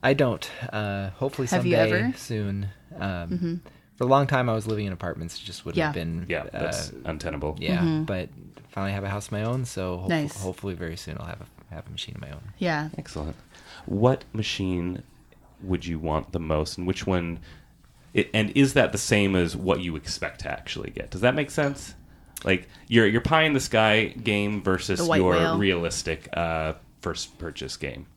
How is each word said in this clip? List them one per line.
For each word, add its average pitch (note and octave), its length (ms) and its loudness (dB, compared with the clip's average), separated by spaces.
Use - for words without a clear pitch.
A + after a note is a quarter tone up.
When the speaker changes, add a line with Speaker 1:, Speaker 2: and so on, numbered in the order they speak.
Speaker 1:
I C#3 120 6
don't. B2+ 360 0
Uh, G2+ 380 -2
hopefully B2+ 360 -4
Speaker 2:
Have - 180 2
you F3 120 4
Speaker 1:
someday - 300 4
Speaker 2:
ever? B3+ 100 0
Speaker 1:
soon. G2+ 500 -4
Um, F2+ 340 -4
Speaker 2:
Mm-hmm. E3+ 240 -2
Speaker 1:
for - 100 -4
a - 40 2
long C3+ 180 6
time, B2+ 240 2
I A2+ 40 2
was A2 120 -2
living G#2+ 200 -2
in F#2+ 60 -2
apartments. E2+ 480 -6
It - 40 -16
just - 200 -14
wouldn't E2+ 160 -2
have D3+ 140 0
Speaker 2:
Yeah. E2+ 100 -2
Speaker 1:
been, E2+ 240 -4
Speaker 3:
Yeah, E2 240 -2
that's - 380 -2
Speaker 1:
uh, - 40 -14
Speaker 3:
untenable. D2+ 560 -4
Speaker 1:
Yeah, - 180 0
Speaker 2:
Mm-hmm. D#3+ 240 2
Speaker 1:
but F#2+ 280 -4
finally G2 220 -4
have G2 120 -4
a G2 40 -4
house G2+ 180 -6
of - 60 -8
my G#2 120 -2
own, B2 200 -2
so F#2 340 -4
hope- F#2 100 -4
Speaker 2:
Nice. D3 340 -2
Speaker 1:
hopefully F#2 320 -4
very E2+ 220 -8
soon D#2 240 -10
I'll D#2+ 60 -8
have E2+ 140 -10
a, - 340 -18
have D#2 120 -12
a - 40 -16
machine - 260 -10
of - 40 -12
my - 120 -12
own. - 100 -14
Speaker 2:
Yeah. D#3 300 -2
Speaker 3:
Excellent. - 380 -8
What A#2+ 460 4
machine F#2 720 -2
would F2+ 240 -2
you E2 140 -4
want D#2 320 -2
the E2 80 -2
most, D#2 380 -2
and F2+ 80 -4
which F#2 200 -2
one? F2 320 0
It, - 220 2
and G#2+ 220 4
is C3+ 180 6
that C3 160 6
the G#2+ 80 -2
same G2+ 380 4
as E2+ 180 4
what F2+ 260 2
you F2 140 -4
expect - 460 -6
to - 100 -6
actually - 400 -8
get? - 220 -10
Does F#2 80 -6
that B2 160 4
make D3 160 -2
sense? C#3+ 420 -2
Like F#2 260 2
your, A2+ 180 8
your A2 140 4
pie D#3 240 4
in D#3 80 4
the C#3 80 4
sky A2 460 4
game G#2 580 0
versus F#2 340 2
Speaker 2:
The F2 60 0
white F2 160 4
Speaker 3:
your F2+ 140 6
Speaker 2:
whale. E2+ 240 4
Speaker 3:
realistic, E2+ 760 0
uh, D#2+ 400 -2
first - 360 -6
purchase D2+ 400 -10
game. C2+ 280 -8